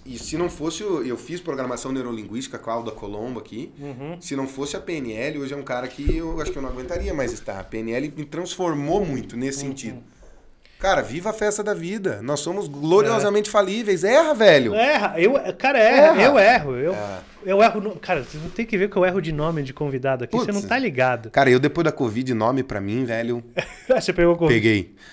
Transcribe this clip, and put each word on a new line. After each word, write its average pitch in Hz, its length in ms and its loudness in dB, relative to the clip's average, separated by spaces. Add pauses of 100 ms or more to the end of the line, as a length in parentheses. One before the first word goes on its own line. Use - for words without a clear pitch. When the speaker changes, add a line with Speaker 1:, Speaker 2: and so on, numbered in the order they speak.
Speaker 1:
e 127 100 -14
se 151 220 -8
não 175 100 -2
fosse 165 360 -8
o, 175 180 -2
eu 120 140 -4
fiz 170 240 -12
programação 131 500 -6
neurolinguística 120 680 -8
com 117 140 -10
a - 40 -4
Alda 113 180 -8
Colombo 107 480 -10
aqui. 117 400 -14
Speaker 2:
Uhum. 143 400 -12
Speaker 1:
Se - 160 -8
não 135 100 -4
fosse 139 300 -8
a 185 40 -10
P 180 140 -10
N 127 180 -8
L, 139 280 -6
hoje 135 120 -8
é 143 40 -8
um 139 80 -10
cara 127 240 -6
que 143 280 -2
eu 160 240 -6
acho 147 120 -6
que - 60 -14
eu 135 40 -6
não 135 80 -6
aguentaria 127 420 -6
mais 131 200 -2
estar. 104 260 -10
A 95 60 -12
P 110 140 -10
N 113 140 -6
L 147 240 -4
me 151 80 -10
transformou 170 800 -2
muito 117 320 -6
nesse 135 280 -4
Speaker 2:
Uhum. 135 60 -6
Speaker 1:
sentido. 123 280 -10 (800)
Cara, 185 240 2
viva 156 260 -6
a 214 40 0
festa 214 320 -2
da 208 100 -2
vida. 170 480 -6
Nós 143 180 -4
somos 190 280 -6
gloriosamente 208 840 2
Speaker 2:
É. - 20 -6
Speaker 1:
falíveis. 202 520 2
Erra, 302 300 6
velho. 151 400 6
Speaker 2:
Erra. 220 460 2
Eu, 208 120 6 (260)
cara, 269 200 2
erra. 247 280 8
Speaker 1:
Erra. 320 160 6
Speaker 2:
Eu 269 160 6
erro. 190 380 4
Eu, 156 180 -2
Speaker 1:
É. 202 260 -6 (240)
Speaker 2:
eu 196 180 2
erro. 214 200 4
No... 196 140 -6
Cara, 160 280 -4
você 151 140 -14
não 160 120 -10
tem 233 140 -6
que 220 140 -2
ver 202 100 2
que 208 80 -12
eu 180 80 4
erro 185 160 2
de 165 120 -4
nome 156 300 -2
de 131 120 -10
convidado 135 500 -2
aqui. - 100 -4
Você 240 120 0
Speaker 1:
Putz. 202 160 -2
Speaker 2:
não 202 60 -8
tá 233 100 0
ligado. 127 500 0
Speaker 1:
Cara, 131 220 4
eu 123 80 8
depois 147 260 0
da 151 80 2
covid, 127 400 -4
nome 120 300 0
pra 104 180 -6
mim, 107 240 -4
velho. 117 380 -4 (140)
Speaker 2:
<laughs> - 380 -6
Ah, 247 60 2
você - 120 -2
pegou 170 240 4
covid? 156 220 4
Speaker 1:
Peguei. 107 360 2 (180)